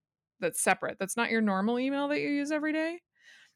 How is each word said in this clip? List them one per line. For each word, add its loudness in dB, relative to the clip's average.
that's 0
separate. 2
That's -4
not 0
your 2
normal 2
email -2
that 0
you -2
use 0
every 0
day, -2